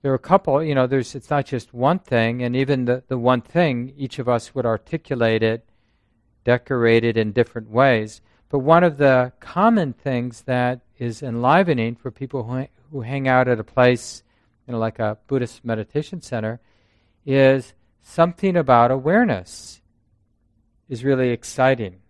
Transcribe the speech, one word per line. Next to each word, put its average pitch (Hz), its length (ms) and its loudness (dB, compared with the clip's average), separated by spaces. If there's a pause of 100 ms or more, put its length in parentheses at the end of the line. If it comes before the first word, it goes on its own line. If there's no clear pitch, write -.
there 139 100 -2
are 131 40 0
a 127 40 -4
couple, 160 440 0
you 151 120 -2
know, 127 100 2
there's, 127 300 -4
it's 131 160 -10
not 143 140 -2
just - 280 -10
one 135 240 0
thing, 120 460 -2
and 123 120 -4
even 131 300 0
the, 123 220 -2
the 131 100 -4
one 120 240 2
thing, 135 560 -2
each 139 220 -10
of 123 100 -4
us 117 240 -2
would 127 120 -6
articulate 113 760 -2
it, 113 240 -2 (800)
decorate 120 600 2
it 113 140 0
in 107 140 -2
different 110 400 -2
ways. 113 500 0 (280)
But 143 100 -2
one 165 240 4
of 151 140 0
the 127 420 2
common 190 540 0
things 123 500 -6
that 127 380 -2 (180)
is 120 240 -8
enlivening 123 720 0
for - 160 -12
people 131 320 -10
who, 127 240 -8 (240)
who 139 100 -10
hang 135 260 -6
out 127 200 4
at 120 120 0
a 110 40 -8
place, - 580 0 (460)
you 123 60 -10
know, 113 60 -4
like 110 200 -4
a 107 260 -4
Buddhist 123 400 -6
meditation 117 560 -8
center, 113 380 -8 (680)
is 135 480 2 (300)
something 175 520 -2
about 127 360 4
awareness 139 880 -2 (1040)
is 120 160 -12
really 131 260 2
exciting. 120 680 -2 (140)